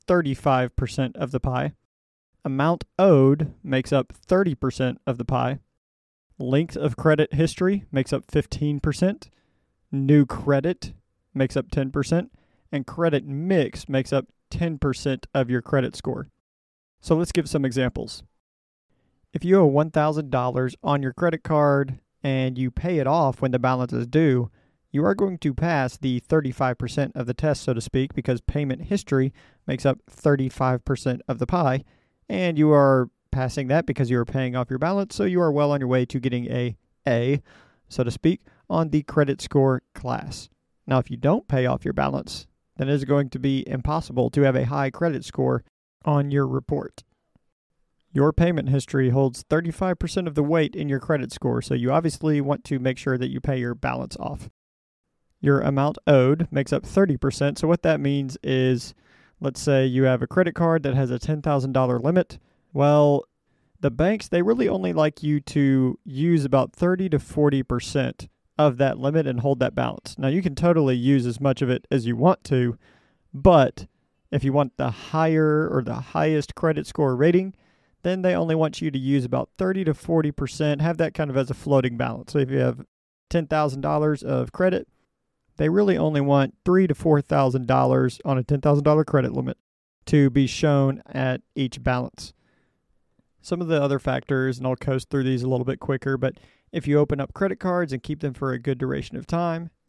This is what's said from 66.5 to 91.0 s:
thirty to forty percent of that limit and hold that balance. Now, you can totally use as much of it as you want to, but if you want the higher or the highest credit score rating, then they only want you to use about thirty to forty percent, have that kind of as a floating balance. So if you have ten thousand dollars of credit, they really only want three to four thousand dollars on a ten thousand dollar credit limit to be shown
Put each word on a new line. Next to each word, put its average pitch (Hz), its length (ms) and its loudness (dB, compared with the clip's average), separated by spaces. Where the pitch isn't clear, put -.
thirty 185 360 0
to 147 100 2
forty 143 420 2
percent 123 680 -4
of 147 200 4
that 131 220 0
limit 147 260 0
and 127 140 -2
hold 139 200 0
that 127 160 0
balance. - 420 -6
Now, 135 100 -2
you 165 140 2
can 170 120 -2
totally 156 420 4
use 123 300 2
as 117 160 -4
much 135 220 0
of 127 80 0
it 123 180 -2
as 120 160 0
you 120 100 0
want 165 300 2
to, 123 320 0
but 143 540 4
if 143 120 -2
you 135 100 0
want 143 240 0
the 131 140 -2
higher 156 760 0
or - 160 0
the 117 120 -6
highest 156 580 -2
credit 151 320 -2
score 135 300 0
rating, 175 400 2
then 185 180 -2
they 180 140 2
only 165 180 0
want 160 260 0
you 156 120 -4
to 135 80 -4
use 131 260 0
about 127 320 -4
thirty 190 260 -2
to 156 100 0
forty 156 380 -2
percent, 143 500 -2
have 165 160 0
that 160 160 0
kind 151 160 -4
of 131 80 -2
as 135 140 -2
a - 40 -4
floating 131 420 0
balance. 120 340 -6
So 147 80 0
if 131 100 0
you 135 100 -2
have 127 260 -2
ten 170 160 -2
thousand 143 360 -2
dollars 151 420 0
of 127 280 -2
credit, 185 360 -2
they 151 120 0
really 190 280 2
only 156 240 0
want 139 340 2
three 185 220 4
to 147 80 0
four 147 260 2
thousand 131 460 0
dollars 131 580 2
on 131 140 0
a 123 40 -4
ten 139 180 0
thousand 143 220 4
dollar 151 200 4
credit 147 300 0
limit 131 240 -6
to 139 240 6
be 135 160 4
shown 139 580 0